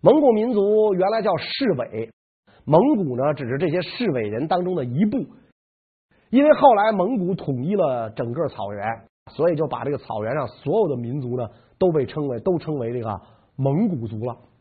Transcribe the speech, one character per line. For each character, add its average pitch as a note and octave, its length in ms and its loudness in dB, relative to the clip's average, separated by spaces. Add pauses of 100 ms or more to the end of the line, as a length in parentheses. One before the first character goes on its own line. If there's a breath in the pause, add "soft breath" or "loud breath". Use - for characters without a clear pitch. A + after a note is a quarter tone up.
蒙 B3+ 200 6
古 C4+ 120 6
民 A3 200 2
族 G#3 420 2
原 F#3 160 2
来 A3 120 -2
叫 F#3 140 0
侍 - 360 -2
卫， A2+ 380 -6 (540 soft breath)
蒙 D3+ 160 6 (160)
古 D3 200 -2
呢 C#3+ 180 0
只 C#3 140 -8
是 C3+ 100 -4
这 E3+ 100 0
些 E3+ 140 -2
侍 G#3 280 -4
卫 B2 120 0
人 A2 260 -4
当 F3+ 160 0
中 F#3 100 -4
的 D3+ 100 -4
一 B2+ 200 0
部。 A3 140 0 (1120 loud breath)
因 C4 120 6
为 D4+ 120 6
后 B3+ 200 8
来 G#3+ 180 2
蒙 G#3 260 0
古 F3+ 160 -2
统 C3 300 -6
一 G3 120 -2
了 B2+ 340 0
整 A#2+ 220 -6
个 D#3+ 160 -4
草 G2+ 240 -10
原， G2+ 120 -8 (460)
所 D#3+ 200 0
以 D#3+ 60 -2
就 D3+ 120 -2
把 A#2+ 160 -8
这 C#3+ 60 -4
个 C#3+ 80 -4
草 G#2+ 260 -8
原 A#2 100 -2
上 C#3+ 140 -4
所 E3 320 -2
有 F#3+ 80 2
的 C3+ 80 -2
民 A#2+ 240 -6
族 B2 180 -6
呢 A#2+ 80 -4 (320 soft breath)
都 F#3 140 2
被 D3 120 2
称 D3 220 -6
为， B2 140 -6
都 F3 180 -2
称 D#3 160 -6
为 A#2+ 180 -4
这 B2 80 -6
个 A2 80 -6 (480 soft breath)
蒙 C#3 320 0
古 B2+ 180 -4
族 A2 120 -10
了。 A#2 180 -8 (240)